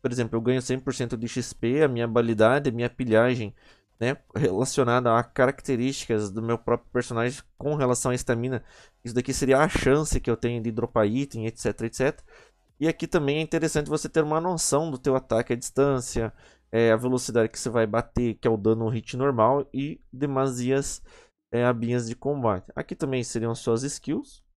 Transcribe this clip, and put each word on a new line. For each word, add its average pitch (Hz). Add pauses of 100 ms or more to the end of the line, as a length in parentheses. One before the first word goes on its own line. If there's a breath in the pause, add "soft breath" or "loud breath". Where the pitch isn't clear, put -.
por 127
exemplo, 117
eu 113
ganho 123
cem 127
por 131
cento 123
de 113
X -
P, 127
a 147
minha 117
habilidade, 117
a -
minha 120
pilhagem, 120 (460 soft breath)
né, 123 (180)
relacionada 120
a 120
características 123
do 104
meu 113
próprio 117
personagem 123 (160)
com 147
relação 127
à 123
estamina. 123 (400 loud breath)
Isso 117
daqui 123
seria 131
a 156
chance 143
que -
eu 113
tenho 120
de 113
dropar 113
item, 113
et 113
cetera, 113
et 113
cetera. 135 (540 soft breath)
E 151
aqui 160
também 151
é -
interessante 156
você 151
ter 160
uma 151
noção 165
do 127
teu 131
ataque 117
à 120
distância, 123 (380 soft breath)
é, 113
a 110
velocidade 120
que -
você -
vai 113
bater, 113
que -
é 117
o 113
dano 110
hit 113
normal, 131
e 139 (120)
demasias, 135 (480 soft breath)
é, 120
abinhas 120
de 117
combate. 120
Aqui 147
também 131
seriam 117
suas 117
skills 151 (140)